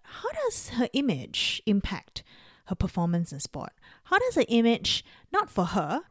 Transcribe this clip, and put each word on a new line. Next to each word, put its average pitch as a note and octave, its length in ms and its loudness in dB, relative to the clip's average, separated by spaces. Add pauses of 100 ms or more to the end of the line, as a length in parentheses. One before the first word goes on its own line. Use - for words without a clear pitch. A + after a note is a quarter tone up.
how - 260 -8 (140)
does - 260 -2
her A#3+ 240 0
image - 720 -2
impact - 560 -2 (460)
her F#3 80 -4
performance E3+ 580 0
in C#3 60 -8
sport? - 340 -8 (300)
How F#4+ 160 4
does A#4+ 160 0
her D4+ 120 4
image, A#3 560 2 (280)
not G4+ 180 0
for F3+ 160 0
her, F3 460 -2